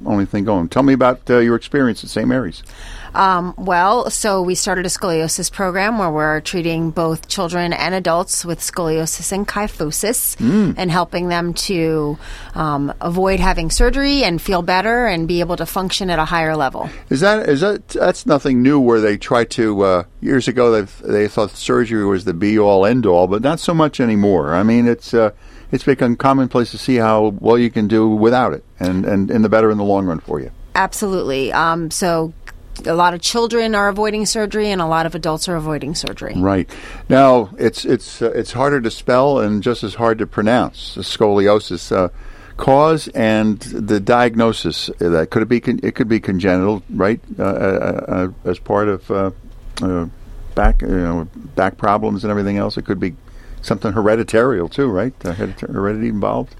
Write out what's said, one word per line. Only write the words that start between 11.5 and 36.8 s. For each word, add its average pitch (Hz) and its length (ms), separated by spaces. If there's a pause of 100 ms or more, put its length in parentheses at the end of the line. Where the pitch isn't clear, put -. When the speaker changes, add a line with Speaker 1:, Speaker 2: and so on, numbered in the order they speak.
Speaker 2:
to, 160 680 (340)
um, 147 480
avoid 185 380
having 180 320
surgery 277 520
and 170 160
feel 180 220
better 202 460
and 165 200
be 175 120
able 170 160
to 165 100
function 185 460
at 160 80
a 156 60
higher 160 300
level. 143 360 (180)
Speaker 1:
Is 131 120
that, 208 280
is 139 120
that, 202 260
that's - 400
nothing 135 340
new 139 180
where 120 220
they 104 160
try 120 280
to, 107 360
uh, 92 220 (180)
years 123 260
ago 117 360
they, 95 80 (160)
they 104 200
thought 104 240
surgery 113 540
was 98 200
the 95 100
be-all, 101 500
end-all, 101 420
but 92 140
not 151 180
so - 140
much 156 260
anymore. 101 540
I 90 80
mean, 117 260
it's, - 260
uh, 113 180 (400)
it's 131 140
become 127 320
commonplace 131 540
to 113 60
see 127 200
how 110 320 (100)
well 110 180
you 120 140
can 107 160
do 110 200
without 110 460
it 67 100 (160)
and, 90 260
and, 98 260
and 110 120
the 107 60
better 110 220
in 107 80
the 104 40
long 98 220
run 82 140
for 76 200
you. 62 120 (240)
Speaker 2:
Absolutely. 175 760
Um, 165 400
so 165 400 (540)
a 165 80
lot 175 220
of 170 60
children 233 540
are 202 140
avoiding 208 360
surgery 214 440
and 190 100
a 165 60
lot 160 220
of 165 80
adults 160 340
are 175 80
avoiding 151 380
surgery. - 420
Speaker 1:
Right. 92 320 (400)